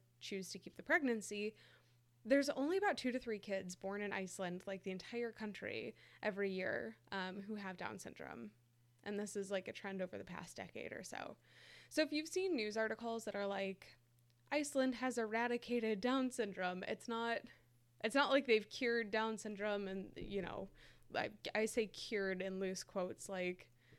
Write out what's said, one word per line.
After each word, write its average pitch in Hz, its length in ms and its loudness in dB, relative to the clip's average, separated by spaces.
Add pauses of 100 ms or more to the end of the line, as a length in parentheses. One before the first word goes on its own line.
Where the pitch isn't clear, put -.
(200)
choose 190 300 -6
to 196 80 -8
keep - 180 -16
the - 60 -10
pregnancy, 220 720 2 (680)
there's 277 280 6
only 294 260 2
about 392 220 4
two 254 140 2
to 254 60 0
three 226 200 -2
kids 190 380 -4
born 202 260 -4
in 202 100 -2
Iceland, 185 540 -2
like, 190 160 -6
the - 80 -4
entire 233 400 -4
country, 196 640 -6 (280)
every 196 280 0
year, 190 460 -2 (160)
um, 190 340 -4
who 214 80 -6
have 196 220 -6
Down - 220 -6
syndrome. - 520 -10 (540)
And 202 140 -4
this 208 180 -6
is, 196 140 -4
like, 190 180 -2
a - 40 -6
trend 196 300 -6
over 175 160 -6
the - 60 -8
past 175 320 -12
decade - 360 -8
or - 120 -6
so. - 320 -8 (520)
So - 140 4
if 302 100 2
you've 311 160 -2
seen 370 280 2
news 214 200 -2
articles 220 480 0
that 202 120 -4
are 202 100 0
like, 196 400 -2 (640)
"Iceland 269 460 4
has 240 220 0
eradicated 233 840 2
Down 254 320 4
syndrome," 185 560 0
it's - 180 -4
not, 233 320 0 (640)
it's 220 140 2
not 277 160 8
like 277 140 6
they've 220 220 6
cured 233 440 0
Down 220 260 2
syndrome 208 480 -2
and, 190 300 -4
you 196 260 -2
know, 190 260 -4 (460)
I, - 160 0 (240)
I 220 120 4
say 226 200 0
cured 190 560 -2
in 190 160 -2
loose 190 240 0
quotes, - 460 -4
like, 180 400 -2 (300)